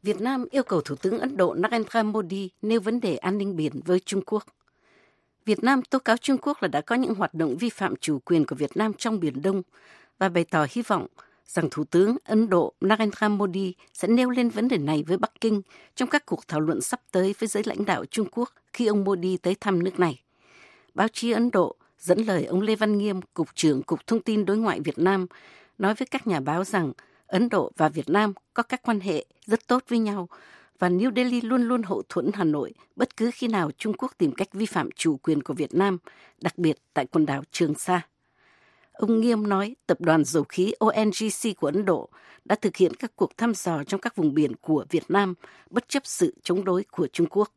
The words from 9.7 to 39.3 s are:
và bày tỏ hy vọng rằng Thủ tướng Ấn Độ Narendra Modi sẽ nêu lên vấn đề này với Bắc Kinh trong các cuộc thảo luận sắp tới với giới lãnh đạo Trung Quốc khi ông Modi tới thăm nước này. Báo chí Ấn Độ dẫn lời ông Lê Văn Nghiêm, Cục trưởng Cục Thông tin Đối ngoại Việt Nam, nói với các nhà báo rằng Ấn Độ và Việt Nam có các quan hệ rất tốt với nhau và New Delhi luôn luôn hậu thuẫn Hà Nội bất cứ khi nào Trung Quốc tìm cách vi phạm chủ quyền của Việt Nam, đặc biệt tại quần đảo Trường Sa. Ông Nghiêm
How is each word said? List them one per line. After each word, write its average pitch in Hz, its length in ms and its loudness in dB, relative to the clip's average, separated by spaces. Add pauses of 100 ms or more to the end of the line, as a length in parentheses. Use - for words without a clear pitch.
và 190 100 0
bày 170 160 2
tỏ 156 260 0
hy 240 120 -4
vọng 208 240 -2 (400)
rằng 165 240 -2
Thủ 151 140 -4
tướng 202 400 2
Ấn 220 240 2
Độ 175 320 2
Narendra 214 480 2
Modi 190 460 -2 (180)
sẽ - 160 -4
nêu 247 220 4
lên 247 180 0
vấn 226 200 -2
đề 240 100 0
này 151 280 0
với 180 120 0
Bắc - 220 -4
Kinh 214 220 0 (320)
trong 254 140 -4
các 294 180 0
cuộc - 220 -6
thảo 156 120 -2
luận 156 200 0
sắp - 200 -6 (120)
tới 190 260 2
với 226 100 -2
giới 208 180 -2
lãnh 208 180 -4
đạo 185 200 -2
Trung 208 280 -4
Quốc 240 200 -4 (200)
khi 240 140 0
ông 208 180 2
Modi 185 320 0
tới 185 240 0
thăm 185 220 0
nước 185 180 -4
này. 160 200 0 (720)
Báo 214 140 2
chí 233 220 -4
Ấn 233 200 2
Độ 185 260 2 (220)
dẫn 180 200 2
lời 208 260 0
ông 185 160 0
Lê 214 160 0
Văn 214 220 2
Nghiêm, 202 220 -2 (140)
Cục 156 200 -4
trưởng 151 280 2
Cục - 240 -4
Thông 226 140 2
tin 214 240 0
Đối 190 120 0
ngoại 214 240 0
Việt 151 180 -4
Nam, 185 280 4 (520)
nói 208 160 2
với 262 160 -6
các 269 160 -6
nhà 180 140 0
báo 151 240 -2
rằng 170 280 -2 (340)
Ấn 214 220 2
Độ 190 280 0
và 156 120 2
Việt 151 200 -4
Nam 202 240 2 (220)
có 240 80 0
các - 200 -4
quan 214 180 0
hệ 180 240 -2 (220)
rất 220 200 0
tốt 247 220 2
với 240 100 2
nhau 202 300 -2 (500)
và 180 100 2
New 196 280 2
Delhi 247 240 0
luôn 247 220 2
luôn 240 200 0
hậu 185 260 -4
thuẫn - 260 0
Hà 196 100 -2
Nội 151 300 0 (220)
bất - 200 -2
cứ 233 180 0
khi 247 140 -4
nào 185 300 0
Trung 214 200 -4
Quốc 254 200 -6
tìm 151 140 2
cách - 200 -4
vi 208 140 -4
phạm 156 240 -4
chủ 156 260 -2
quyền 147 260 0
của 147 120 -6
Việt 147 200 -6
Nam, 190 240 2 (420)
đặc - 180 -6
biệt 165 180 2 (180)
tại 139 120 0
quần 156 200 2
đảo 139 240 -4
Trường 151 240 0
Sa. 180 260 0 (920)
Ông 226 280 2
Nghiêm 220 280 2